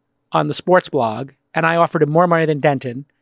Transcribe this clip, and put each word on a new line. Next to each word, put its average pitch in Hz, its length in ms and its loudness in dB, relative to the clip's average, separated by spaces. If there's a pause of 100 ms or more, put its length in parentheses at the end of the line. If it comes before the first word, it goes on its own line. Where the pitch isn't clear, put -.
(320)
on 156 140 0
the 147 80 -4
sports - 340 0
blog, 120 440 -4 (200)
and 165 140 -2
I 165 100 0
offered 165 260 0
him 147 80 2
more 170 160 4
money 165 200 2
than 151 140 -2
Denton, 135 440 -2 (160)